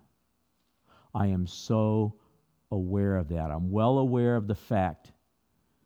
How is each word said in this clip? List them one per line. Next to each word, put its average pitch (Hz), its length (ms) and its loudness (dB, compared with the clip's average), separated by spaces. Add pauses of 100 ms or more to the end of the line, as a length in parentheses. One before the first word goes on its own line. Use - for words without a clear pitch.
(1160)
I 101 140 2
am 92 180 0
so 107 680 0 (540)
aware 98 460 0
of 85 120 -2
that. 80 220 -4
I'm 85 200 -4
well 113 280 2
aware 123 360 2
of 104 140 -2
the 107 80 -2
fact, 92 560 -4 (720)